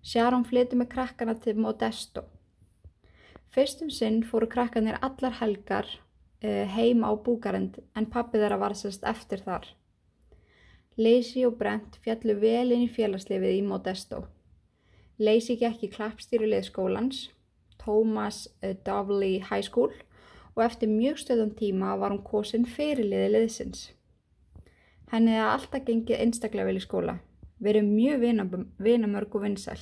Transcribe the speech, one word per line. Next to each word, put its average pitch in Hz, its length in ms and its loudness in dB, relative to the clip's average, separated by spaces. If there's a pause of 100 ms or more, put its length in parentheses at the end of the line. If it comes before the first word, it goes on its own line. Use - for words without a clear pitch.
Sharon 240 440 2
flytur 247 340 2
með 240 140 0
krakkana 247 480 -4
til 214 180 -2
Modesto. 220 640 -4 (1300)
Fyrst 277 300 2
um 320 60 -6
sinn 226 340 0
fóru 226 240 0
krakkarnir 226 540 0
allar 269 400 -4
helgar, 202 440 -2 (560)
eh, 208 240 -2
heim 226 380 4
á 214 100 0
Búkarend 208 680 -2 (160)
en 220 100 0
pabbi 233 340 -2
þeirra 208 200 2
var 202 140 -2
sest 196 300 -8
eftir 214 400 -6
þar. 180 220 -6 (1300)
Lacey 233 500 4
og 233 120 2
Brent 208 480 -4
féllu 226 340 0
vel 233 320 4
inn 240 160 4
í - 20 -4
félagslífið 196 680 0
í 202 60 0
Modesto. 190 600 -6 (920)
Lacey 226 380 2
gekk 233 260 -2
í 202 80 -8
klappstýrulið 214 800 -2
skólans, 202 580 -4 (480)
Thomas, 214 680 0 (140)
eh, 190 120 -4 (120)
Dovely 196 540 0
High 196 220 -2
School, 233 300 0 (640)
og 226 80 2
eftir 226 240 0
mjög 233 300 2
stuttan 220 380 0
tíma 196 440 -2
var 202 120 0
hún 202 120 -4
kosin 220 420 0
fyrirliði 214 680 0
liðsins. 226 600 0 (1200)
Henni 226 260 4
hafði 220 160 2
alltaf 269 320 -4
gengið 233 360 0
einstaklega 220 440 0
vel 190 120 0
í 190 40 -4
skóla, 180 380 -4 (420)
verið 214 240 4
mjög 226 340 4
vina-, 202 460 0 (140)
vinamörg 208 560 2
og 202 80 -2
vinsæl. 202 380 -6